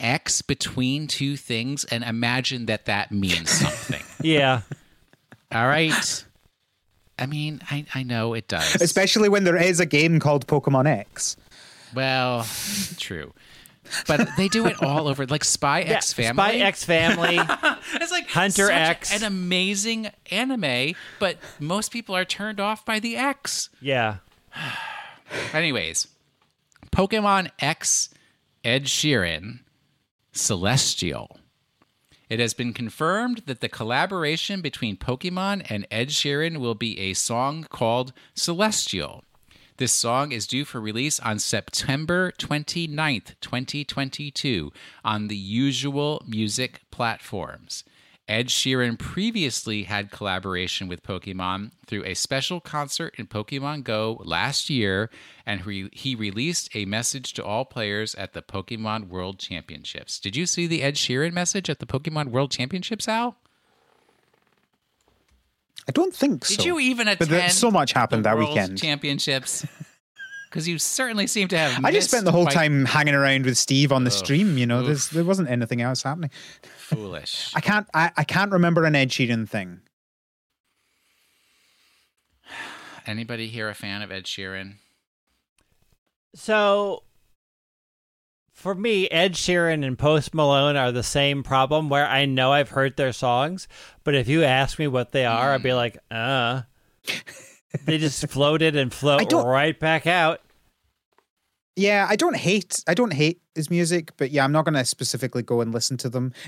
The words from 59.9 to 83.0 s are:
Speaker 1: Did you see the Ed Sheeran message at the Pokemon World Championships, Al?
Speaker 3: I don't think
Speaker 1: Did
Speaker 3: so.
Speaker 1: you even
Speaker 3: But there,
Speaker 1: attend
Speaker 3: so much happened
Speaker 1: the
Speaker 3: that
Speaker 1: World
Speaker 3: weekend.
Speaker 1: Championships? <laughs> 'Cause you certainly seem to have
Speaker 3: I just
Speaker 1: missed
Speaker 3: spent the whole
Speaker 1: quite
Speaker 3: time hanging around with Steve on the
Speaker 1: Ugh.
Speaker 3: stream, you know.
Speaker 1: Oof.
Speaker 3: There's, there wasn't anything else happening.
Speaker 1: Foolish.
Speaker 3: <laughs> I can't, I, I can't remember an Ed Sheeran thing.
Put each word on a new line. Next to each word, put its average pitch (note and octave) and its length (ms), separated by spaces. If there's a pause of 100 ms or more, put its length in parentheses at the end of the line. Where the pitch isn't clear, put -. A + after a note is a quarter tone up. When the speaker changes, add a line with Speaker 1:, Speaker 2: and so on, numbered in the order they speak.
Speaker 1:
Did G2+ 160
you E3+ 80
see F3 220
the E3 160
Ed C#3+ 140
Sheeran C#3+ 360
message F3 380
at C#3+ 80
the - 80
Pokemon D3+ 420
World C3 220
Championships, F#3 580
Al? A#3 300 (2500)
Speaker 3:
I C3+ 40
don't F4+ 220
think B3+ 320
Speaker 1:
Did D4+ 140
Speaker 3:
so. - 60
Speaker 1:
you F4 140
even B3 260
Speaker 3:
But F3+ 240
there, E3+ 80
Speaker 1:
attend F3+ 160
Speaker 3:
so A#3 160
much D#3+ 240
happened A2+ 320
Speaker 1:
the - 20
Speaker 3:
that A2 80
Speaker 1:
World C3 140
Speaker 3:
weekend. F#2+ 260
Speaker 1:
Championships? C#3 920
<laughs> - 60 (720)
'Cause D#3+ 160
you E3+ 120
certainly G#3 480
seem G3+ 220
to F3 100
have C3 260
Speaker 3:
I D3+ 60
just E4 40
Speaker 1:
missed G#3 160
Speaker 3:
spent A#3 140
the E3+ 80
whole F3 120
Speaker 1:
quite C#3+ 100
Speaker 3:
time D3+ 320
hanging D3 280
around C3+ 300
with B2+ 140
Steve C#3 340
on C3 120
the B2 60
Speaker 1:
Ugh. A#2+ 60
Speaker 3:
stream, E3 400
you B2 80
know. A#2+ 160
Speaker 1:
Oof. B2+ 60
Speaker 3:
There's, C#3+ 240
there E3 140
wasn't F3+ 260
anything A#2+ 320
else B2+ 200
happening. D3+ 280 (480)
Speaker 1:
Foolish. - 760
Speaker 3:
<laughs> - 40
I D#3+ 40
can't, G#3 320
I, E3 240
I D3+ 80
can't G3 260
remember E3+ 360
an D3+ 100
Ed C3+ 140
Sheeran A#2 360
thing. F#2 340 (3250)